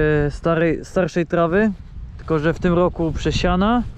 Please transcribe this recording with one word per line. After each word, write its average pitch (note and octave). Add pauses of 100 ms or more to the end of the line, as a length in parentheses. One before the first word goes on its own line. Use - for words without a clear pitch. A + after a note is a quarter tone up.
(260)
e, C#3+
starej, E3
starszej F3
trawy, F3+ (460)
tylko D#3+
że D#3
w -
tym F3+
roku E3+
przesiana F#3 (160)